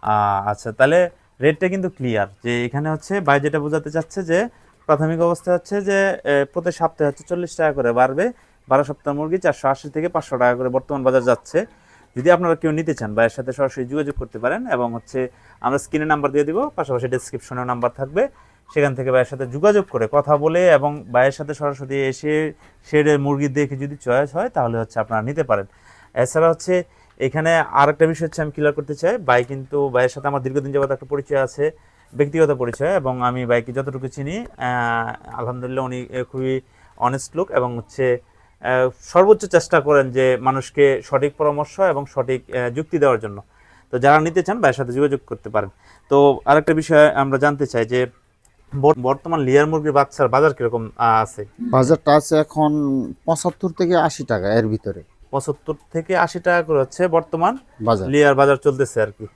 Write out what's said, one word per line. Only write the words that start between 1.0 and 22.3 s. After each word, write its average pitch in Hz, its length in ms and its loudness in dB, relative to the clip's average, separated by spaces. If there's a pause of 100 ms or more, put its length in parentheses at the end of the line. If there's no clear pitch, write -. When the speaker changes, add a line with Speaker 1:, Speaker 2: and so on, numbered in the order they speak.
Speaker 1:
রেটটা 160 260 2
কিন্তু 185 200 -4
ক্লিয়ার 113 380 -2 (180)
যে 120 200 -2
এখানে 143 260 -4
হচ্ছে 190 300 -6
ভাই 143 200 2
যেটা 151 200 -2
বোঝাতে 151 300 -4
চাচ্ছে 160 320 -6
যে 175 260 0 (380)
প্রাথমিক 160 340 2
অবস্থায় 170 360 0
হচ্ছে 202 260 -4
যে, 196 160 0 (260)
এ, 139 280 2
প্রতি 170 200 -4
সপ্তাহে 160 360 -2
হচ্ছে - 200 -8
চল্লিশ 175 280 -6
টাকা 156 160 0
করে 127 200 0
বাড়বে। 135 400 0 (360)
বারো 139 160 2
সপ্তাহ 143 300 -6
মুরগি 156 240 -4
চারশো 151 300 -2
আশি 135 220 -4
থেকে 156 180 -4
পাঁচশো 151 300 -6
টাকা 123 180 4
করে 127 120 -4
বর্তমান 131 340 -4
বাজার 127 220 2
যাচ্ছে। 143 420 -2 (500)
যদি 131 140 0
আপনারা 170 240 4
কেউ 160 160 -2
নিতে 156 240 -2
চান, 107 200 -8
ভাইয়ের 113 160 2
সাথে 127 220 -10
সরাসরি 135 320 -4
যোগাযোগ 143 300 -4
করতে - 240 -10
পারেন, 160 280 -4
এবং 123 280 -2
হচ্ছে 127 340 -6 (320)
আমরা 131 180 -2
স্ক্রিনে 151 280 -4
নাম্বার 147 260 -6
দিয়ে 143 120 0
দিব, 190 320 -4
পাশাপাশি 131 320 -4
ডেসক্রিপশনেও 123 560 -8
নাম্বার 123 320 -4
থাকবে, 151 320 -4 (460)
সেখান 143 200 0
থেকে 131 160 -4
ভাইয়ের 127 160 2
সাথে 135 200 -10
যোগাযোগ 180 440 2
করে 113 220 -2
কথা 147 240 2
বলে 160 320 2
এবং 147 440 2
ভাইয়ের 127 200 4
সাথে 147 220 -10
সরাসরি 139 480 -6
এসে 151 500 -2 (380)